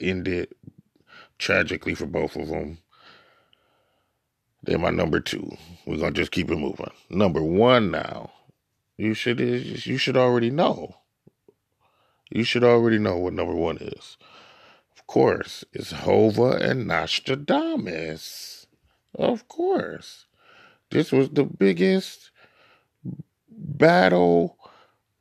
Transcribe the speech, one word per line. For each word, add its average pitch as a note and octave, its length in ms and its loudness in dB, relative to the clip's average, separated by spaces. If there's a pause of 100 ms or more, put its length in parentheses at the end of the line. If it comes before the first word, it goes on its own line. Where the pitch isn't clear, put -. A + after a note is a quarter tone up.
ended F2+ 540 -4 (840)
tragically F2+ 560 -2
for E2 120 -8
both D#2 280 -4
of D#2 160 -8
'em. D#2+ 280 -8 (1800)
They're F2 160 0
my E2+ 120 0
number E2 300 0
two. - 340 -8 (320)
We're D#2+ 120 -6
gonna D#2+ 140 -2
just D#2 200 -4
keep E2+ 180 -2
it E2+ 60 -2
moving. - 340 -6 (200)
Number F2 320 2
one G#2 480 4
now. - 400 -8 (680)
You A2 180 -2
should, A#2+ 240 -4
you B2 580 -4
should C3 200 -2
already B2 340 4
know. - 460 0 (1300)
You A2 120 0
should A#2+ 220 0
already A#2 340 6
know G#2 180 0
what F2+ 160 -2
number F2 220 -4
one E2 220 -2
is. - 400 -14 (800)
Of - 100 -20
course, - 680 0
it's - 200 -12
Hova G#2+ 640 4
and B2 340 -2
Nostradamus. F2+ 1800 -4 (480)
Of - 320 -2
course. - 800 -6 (640)
This - 220 0
was C3+ 180 4
the C#3+ 140 2
biggest F#3+ 880 0 (1160)
battle F3+ 1080 4 (640)